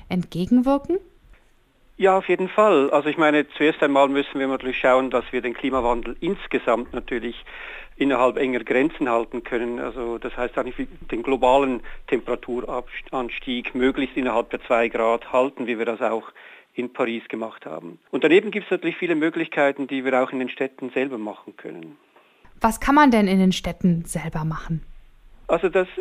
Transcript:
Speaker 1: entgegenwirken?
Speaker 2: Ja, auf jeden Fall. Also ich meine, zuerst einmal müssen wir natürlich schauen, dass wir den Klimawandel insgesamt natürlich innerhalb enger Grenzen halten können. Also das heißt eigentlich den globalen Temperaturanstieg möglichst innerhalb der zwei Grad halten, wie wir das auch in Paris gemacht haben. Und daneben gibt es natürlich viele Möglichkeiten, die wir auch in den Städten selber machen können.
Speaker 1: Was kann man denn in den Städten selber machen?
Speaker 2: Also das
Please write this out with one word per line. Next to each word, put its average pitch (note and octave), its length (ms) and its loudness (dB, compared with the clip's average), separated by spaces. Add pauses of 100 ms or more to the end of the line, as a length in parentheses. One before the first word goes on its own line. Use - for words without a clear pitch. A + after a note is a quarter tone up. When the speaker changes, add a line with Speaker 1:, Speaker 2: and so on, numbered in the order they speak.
Speaker 1:
entgegenwirken? B3 920 0 (1000)
Speaker 2:
Ja, F#3+ 160 4
auf F#3+ 140 0
jeden F3+ 200 0
Fall. F3 420 4
Also D3 180 2
ich C#3+ 80 -2
meine, D3+ 300 4 (100)
zuerst D3+ 240 2
einmal C#3+ 280 6
müssen C#3 300 -2
wir C3+ 80 -2
natürlich C3 300 -4
schauen, C3 320 4
dass A#2+ 220 0
wir B2 100 -2
den A#2+ 140 -6
Klimawandel A#2+ 640 -2
insgesamt B2+ 720 -2
natürlich B2 500 -8 (520)
innerhalb B2+ 420 2
enger C3 220 0
Grenzen C3 500 0
halten A#2 340 -2
können. A#2+ 360 -4
Also A#2+ 400 -6
das - 180 -10
heißt A#2+ 220 -6
eigentlich B2+ 280 -6 (220)
den A#2 140 -4
globalen C3 580 2 (240)
Temperaturanstieg - 1700 -6
möglichst C3 420 0
innerhalb A#2+ 360 -2
der B2 100 -6
zwei A#2+ 280 2
Grad A2+ 440 0
halten, B2+ 320 0
wie A2+ 140 -4
wir A#2 60 -4
das A2+ 180 -4
auch A2 280 -4 (440)
in B2 180 -6
Paris A#2 340 -4
gemacht A2+ 380 -10
haben. D#2+ 320 -12 (140)
Und C#3 120 0
daneben F#3+ 280 6
gibt G3+ 160 -6
es - 40 -18
natürlich F3 260 -2
viele E3+ 180 -2
Möglichkeiten, D3+ 720 0
die C3 180 -4
wir C3 160 2
auch B2+ 100 -2
in C#3 60 -6
den B2+ 120 -4
Städten C3 420 -6
selber C3 260 -2
machen G#2+ 400 -10
können. E2 400 -16 (640)
Speaker 1:
Was A3+ 180 0
kann - 140 2
man D4 160 8
denn A3 180 6
in F#3+ 120 4
den F#3+ 120 6
Städten E3+ 540 0
selber D#3+ 400 -6
machen? D#3 380 -6 (640)
Speaker 2:
Also F3 220 2
das F#3 180 2 (140)